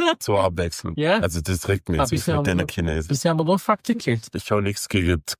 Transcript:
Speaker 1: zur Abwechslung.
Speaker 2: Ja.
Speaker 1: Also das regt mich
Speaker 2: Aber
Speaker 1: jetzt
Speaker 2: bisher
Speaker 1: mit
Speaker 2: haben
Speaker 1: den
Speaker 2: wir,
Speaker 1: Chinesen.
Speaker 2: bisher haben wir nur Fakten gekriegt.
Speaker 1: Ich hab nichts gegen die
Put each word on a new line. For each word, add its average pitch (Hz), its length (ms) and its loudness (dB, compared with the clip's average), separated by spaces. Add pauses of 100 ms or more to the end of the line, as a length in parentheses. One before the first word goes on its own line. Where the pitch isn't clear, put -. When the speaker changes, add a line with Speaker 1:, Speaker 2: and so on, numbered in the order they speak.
(200)
Speaker 1:
zur 101 220 2
Abwechslung. 87 540 -2
Speaker 2:
Ja. 165 240 2
Speaker 1:
Also 82 220 0
das 87 260 -2
regt 98 220 0
mich 82 100 2
Speaker 2:
Aber - 60 2
Speaker 1:
jetzt - 60 -2
Speaker 2:
bisher - 260 0
Speaker 1:
mit 147 100 0
Speaker 2:
haben 92 120 2
Speaker 1:
den 82 60 0
Speaker 2:
wir, - 80 -8
Speaker 1:
Chinesen. 80 360 -2
Speaker 2:
bisher 147 220 0
haben 160 80 2
wir 160 40 0
nur 180 160 2
Fakten 226 380 0
gekriegt. 117 360 -2
Speaker 1:
Ich - 160 -8
hab 104 120 2
nichts 101 260 -4
gegen 87 400 2
die - 120 -8